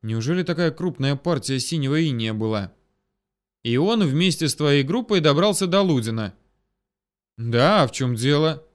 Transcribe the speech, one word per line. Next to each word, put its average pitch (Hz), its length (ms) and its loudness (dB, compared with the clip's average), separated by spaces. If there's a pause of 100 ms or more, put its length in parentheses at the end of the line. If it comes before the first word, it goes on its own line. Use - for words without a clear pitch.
Неужели 113 400 -2
такая 170 280 -2
крупная 143 460 -4
партия 135 420 -2
синего 143 400 -2
иния 117 360 -2
была? 107 380 -4 (880)
И 117 140 0
он 202 280 2
вместе 160 440 0
с - 60 -2
твоей 143 280 2
группой 202 380 -2
добрался 175 460 2
до 185 140 2
Лудина? 113 540 -2 (1040)
Да, 123 460 4
а - 20 0
в - 60 -6
чем 123 240 -2
дело? 143 480 0 (100)